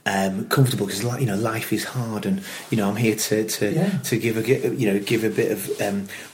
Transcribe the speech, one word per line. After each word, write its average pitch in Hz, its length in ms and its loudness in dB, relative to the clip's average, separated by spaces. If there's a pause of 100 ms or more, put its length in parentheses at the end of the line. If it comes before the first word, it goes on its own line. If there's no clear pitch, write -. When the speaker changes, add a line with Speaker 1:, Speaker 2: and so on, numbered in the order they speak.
Speaker 1:
um, 98 420 0
comfortable, 117 380 2
'cause 98 180 -4
li-, 123 160 -2
you 131 60 2
know, 98 100 0
life 110 360 -2
is 104 120 0
hard, 110 420 -4
and, 95 160 0 (280)
you - 60 0
know, 101 120 2
I'm 107 80 0
here 110 180 4
to, 107 320 0
to, - 260 -2
Speaker 2:
Yeah. 185 320 2
Speaker 1:
to 120 140 0
give 113 180 0
a 110 60 0
gi-, 127 340 2
you 104 160 2
know, 101 60 4
give 107 260 0
a 110 60 2
bit 107 220 0
of, - 280 -4
um, 101 260 -2 (280)